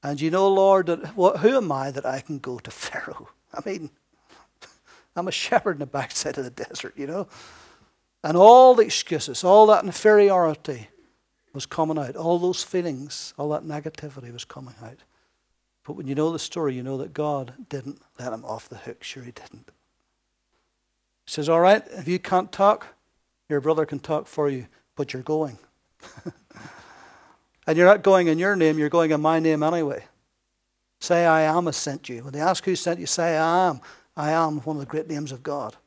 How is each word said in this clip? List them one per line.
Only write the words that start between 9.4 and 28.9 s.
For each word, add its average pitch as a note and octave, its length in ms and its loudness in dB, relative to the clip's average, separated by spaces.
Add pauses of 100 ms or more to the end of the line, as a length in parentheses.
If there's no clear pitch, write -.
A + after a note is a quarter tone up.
all G3+ 240 8
that G#3+ 180 6
inferiority F3+ 1040 2 (640)
was C#3 140 -12
coming D#3 320 -2
out. C#3+ 160 -8
All E3+ 240 -2
those F3+ 240 -2
feelings, D3 760 -8
all D3 140 -6
that D3+ 140 -6
negativity D3 680 -14
was A#2+ 120 -16
coming B2+ 380 -20
out. A#2 160 -20 (840)
But D3 100 -14
when C#3 120 -14
you C3+ 80 -6
know D#3 160 0
the E3 80 -8
story, D3+ 360 -6
you B2 100 -10
know C3+ 140 -8
that D#3 140 -12
God C#3 400 -6 (160)
didn't C#3 320 -14 (200)
let B2 120 -8
him A2+ 120 -12
off A2+ 240 -12
the A#2 80 -18
hook. A#2 260 -18
Sure - 220 -16
he A#2+ 80 -18
didn't. - 380 -20 (1600)
He - 60 -14
says, D3 160 -6
"All E3 120 4
right, G3 320 4
if E3+ 160 -10
you F3+ 100 -2
can't F#3 320 -2
talk, G#3 440 0 (540)
your D3 120 -2
brother D#3 260 0
can C#3 140 -10
talk D3+ 260 -6
for D3 220 -4
you, B2+ 180 -8 (300)
but - 160 -6
you're B2+ 100 -12
going." D#3 400 -6
<laughs> - 720 -20 (1300)
And D#3+ 100 0
you're F3 100 6
not G3 160 8
going F#3+ 240 4
in D#3+ 120 0
your G3 180 0
name, D#3 220 2
you're D3+ 100 0
going D#3+ 240 2